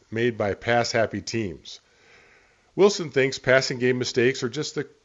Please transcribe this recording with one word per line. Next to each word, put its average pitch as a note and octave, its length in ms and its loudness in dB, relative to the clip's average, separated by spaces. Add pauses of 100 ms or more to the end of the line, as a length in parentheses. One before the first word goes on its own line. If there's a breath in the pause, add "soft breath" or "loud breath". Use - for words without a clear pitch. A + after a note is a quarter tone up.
(100)
made A2+ 260 0
by G#2 160 0
pass-happy A#2 720 0
teams. F#2+ 580 -8 (960 soft breath)
Wilson F#3 320 2
thinks C3 300 0
passing C3 400 2
game B2 180 2
mistakes B2 460 0
are A#2+ 80 -4
just D3 240 -8
the C#3+ 100 -4 (200)